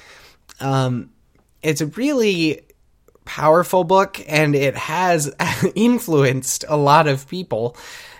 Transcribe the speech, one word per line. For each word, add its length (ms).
Um, 500
it's 200
a 60
really 720
powerful 580
book, 440
and 280
it 200
has 580
<laughs> 220
influenced 920
a 100
lot 300
of 200
people, 480